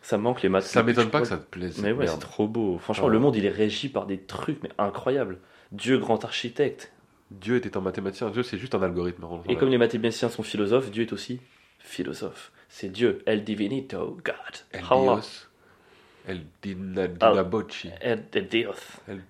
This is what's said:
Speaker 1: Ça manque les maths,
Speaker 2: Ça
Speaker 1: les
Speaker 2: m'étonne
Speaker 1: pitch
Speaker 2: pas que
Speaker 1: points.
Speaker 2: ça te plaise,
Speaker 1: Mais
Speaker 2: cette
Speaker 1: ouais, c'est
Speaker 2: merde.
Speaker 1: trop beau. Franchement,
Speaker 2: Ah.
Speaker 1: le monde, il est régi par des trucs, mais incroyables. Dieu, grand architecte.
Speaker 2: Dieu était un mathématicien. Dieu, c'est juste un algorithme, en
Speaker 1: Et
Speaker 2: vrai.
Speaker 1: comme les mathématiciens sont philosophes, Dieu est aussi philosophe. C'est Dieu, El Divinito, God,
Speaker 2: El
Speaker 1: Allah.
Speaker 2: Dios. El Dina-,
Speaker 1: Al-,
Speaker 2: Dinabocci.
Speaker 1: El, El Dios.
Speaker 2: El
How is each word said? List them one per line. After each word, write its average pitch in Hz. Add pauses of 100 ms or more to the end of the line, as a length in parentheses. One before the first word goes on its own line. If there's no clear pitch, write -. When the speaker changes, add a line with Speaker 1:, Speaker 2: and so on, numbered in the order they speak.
Speaker 1:
Ça 104
manque 120
les 95
maths, 95
Speaker 2:
Ça -
Speaker 1:
les 113
Speaker 2:
m'étonne 117
Speaker 1:
pitch 113
Speaker 2:
pas 147
que 117
Speaker 1:
points. 95
Speaker 2:
ça -
te -
plaise, 87
Speaker 1:
Mais 104
Speaker 2:
cette 117
Speaker 1:
ouais, 139
c'est 85
Speaker 2:
merde. 76
Speaker 1:
trop -
beau. 107
Franchement, -
Speaker 2:
Ah. 117
Speaker 1:
le 110
monde, 131
il 104
est 101
régi 107
par 98
des 95
trucs, -
mais -
incroyables. 104 (320)
Dieu, 117
grand 107
architecte. - (400)
Speaker 2:
Dieu 101
était 117
un 101
mathématicien. 98
Dieu, 117
c'est 107
juste 127
un 95
algorithme, 87
en 85
Speaker 1:
Et 92
Speaker 2:
vrai. -
Speaker 1:
comme 135
les 127
mathématiciens 113
sont 113
philosophes, 107
Dieu 107
est 117
aussi 123 (380)
philosophe. - (180)
C'est -
Dieu, 101
El 104
Divinito, 107
God, - (360)
Speaker 2:
El 90
Speaker 1:
Allah. 131
Speaker 2:
Dios. - (800)
El 92 (180)
Dina-, 95
Speaker 1:
Al-, 90
Speaker 2:
Dinabocci. 98 (100)
Speaker 1:
El, 113
El 95
Dios. 104 (300)
Speaker 2:
El 95